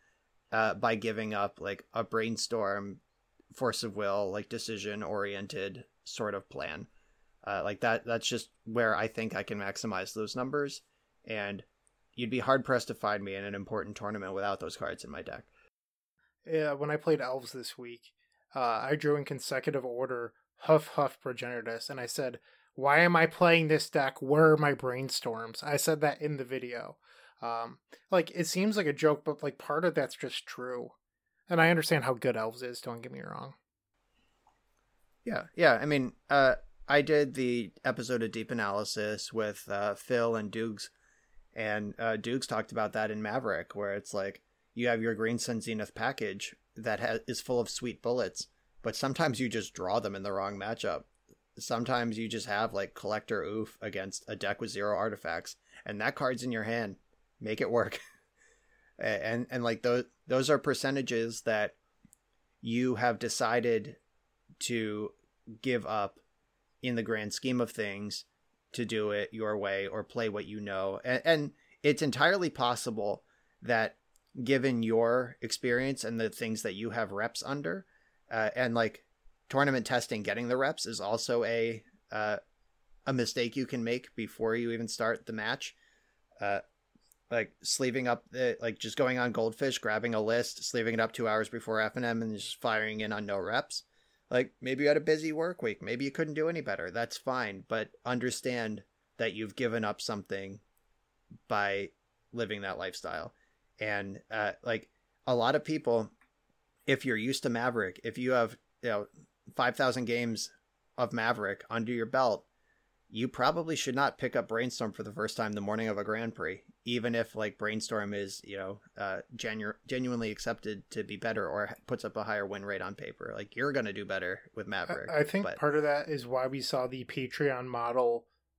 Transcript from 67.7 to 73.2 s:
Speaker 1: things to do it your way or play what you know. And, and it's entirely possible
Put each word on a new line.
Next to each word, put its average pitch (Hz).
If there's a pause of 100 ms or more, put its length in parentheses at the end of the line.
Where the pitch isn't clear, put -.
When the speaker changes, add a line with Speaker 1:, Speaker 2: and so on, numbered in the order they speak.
Speaker 1:
things 104 (460)
to 120
do 107
it 104
your 107
way 98
or 104
play 113
what 104
you 104
know. 98
And, 127
and 156 (320)
it's 147
entirely 160
possible 113 (360)